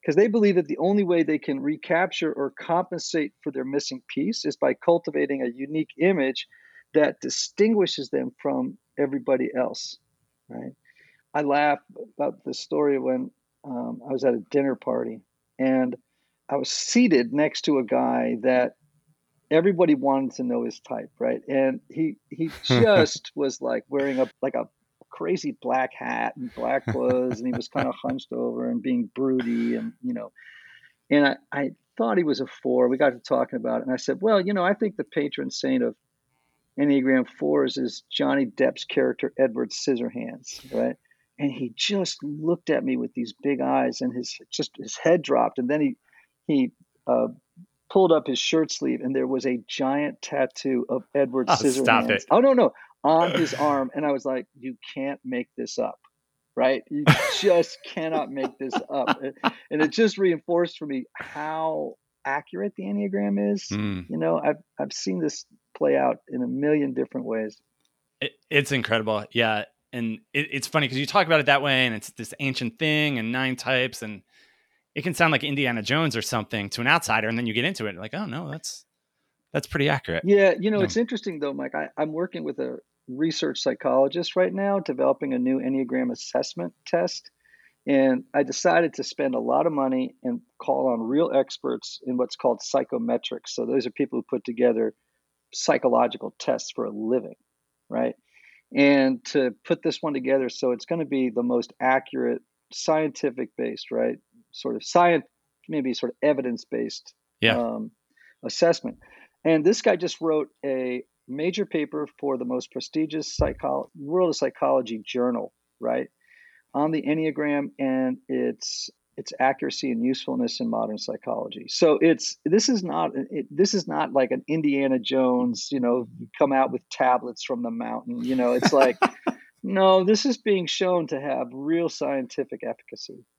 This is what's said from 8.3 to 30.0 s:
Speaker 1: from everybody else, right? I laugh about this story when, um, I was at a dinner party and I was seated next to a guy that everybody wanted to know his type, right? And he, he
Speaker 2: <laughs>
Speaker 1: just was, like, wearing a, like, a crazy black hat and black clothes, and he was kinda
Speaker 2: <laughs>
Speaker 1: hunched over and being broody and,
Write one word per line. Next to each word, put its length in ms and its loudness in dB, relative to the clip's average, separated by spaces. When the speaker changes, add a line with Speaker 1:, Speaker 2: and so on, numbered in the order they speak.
Speaker 1:
from 380 -4
everybody 560 0
else, 440 -4
right? 240 -12
I 80 0
laugh 380 2
about 280 -4
this 160 -8
story 380 0
when, 320 -2
um, 440 -8
I 40 -4
was 120 -4
at 100 4
a 60 -4
dinner 260 2
party 440 -4
and 360 2
I 80 -2
was 160 -4
seated 640 4
next 280 0
to 160 2
a 60 0
guy 580 0
that 340 2
everybody 460 6
wanted 400 0
to 80 -4
know 200 0
his 160 -8
type, 380 -10
right? 300 -2
And 320 2
he, 260 -4
he 260 -4
Speaker 2:
<laughs> 80 -18
Speaker 1:
just 720 4
was, 260 -2
like, 280 -2
wearing 320 0
a, 100 2
like, 140 -2
a 140 -4
crazy 460 -4
black 340 0
hat 400 -4
and 180 -10
black 320 -2
clothes, 520 0
and 80 -6
he 100 -2
was 120 -8
kinda 300 -2
Speaker 2:
<laughs> 60 -20
Speaker 1:
hunched 280 -6
over 380 -4
and 120 -4
being 320 -2
broody 640 0
and, 160 -6